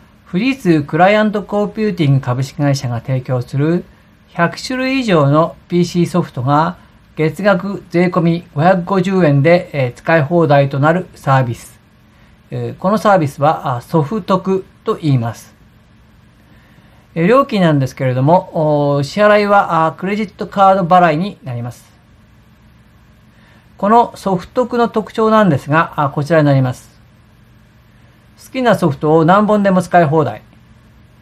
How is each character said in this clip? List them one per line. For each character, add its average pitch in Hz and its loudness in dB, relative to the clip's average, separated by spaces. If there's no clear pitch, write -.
富 185 -2
士 262 -2
通 160 2
ク 147 -6
ラ 185 6
イ 214 4
ア 214 2
ン 214 0
ト 202 -4
コ 208 -4
ン 202 -10
ピ 220 -6
ュ 214 -2
ー 175 -8
テ 170 0
ィ 139 2
ン 139 4
グ 131 0
株 127 -4
式 - -10
会 143 0
社 131 -8
が 117 -6
提 131 -4
供 127 -4
す - -10
る 160 0
百 170 -4
種 254 -8
類 262 -2
以 254 -4
上 160 2
の 160 0
ピ 175 0
ー - 2
シ 175 -2
ー 165 -2
ソ 175 -2
フ - -12
ト 135 -8
が 151 -2
月 156 -4
額 196 -2
税 175 2
込 175 0
み 170 -2
五 147 -2
百 180 2
五 190 -2
十 185 0
円 139 2
で、 170 2
え 135 -2
ー、 - -10
使 - -2
い 151 2
放 165 0
題 143 2
と 139 -4
な 151 2
る 180 -2
サ 131 -2
ー 131 2
ビ 117 -4
ス。 - -16
え 120 -8
ー、 - -16
こ 180 -4
の 220 0
サ 208 0
ー 190 4
ビ 151 0
ス 139 -6
は、 147 -2
あ、 120 -8
ソ 165 -2
フ 190 -6
ト 190 -2
ク 190 -4
と 220 -4
言 151 -2
い 131 2
ま 117 -6
す。 - -20
え 165 -2
ー、 - 2
料 262 4
金 214 -2
な 165 4
ん 143 2
で 135 0
す - -10
け 139 -6
れ 127 -2
ど 131 0
も、 151 0
お、 143 -2
支 170 -4
払 208 4
い 202 0
は、 180 2
あ、 156 -2
ク 180 -10
レ 202 -4
ジ 220 -4
ッ 190 -8
ト 202 -12
カ 196 4
ー 190 6
ド 190 0
払 175 4
い 151 -2
に 196 -6
な 127 -10
り 120 -8
ま 120 -10
す。 - -20
こ 196 -2
の 233 2
ソ 190 -4
フ 180 -12
ト 254 -4
ク 247 -6
の 233 0
特 - -6
徴 220 0
な 214 4
ん 190 4
で 139 2
す - -10
が、 160 -2
あ、 147 -2
こ 151 -4
ち 151 -6
ら 160 4
に 147 2
な 143 4
り 135 2
ま 127 -2
す。 - -20
好 - -20
き 262 -6
な 226 4
ソ 165 0
フ 135 -8
ト 156 2
を 160 4
何 202 4
本 208 2
で 196 2
も 185 2
使 175 2
い 170 4
放 151 0
題。 107 -8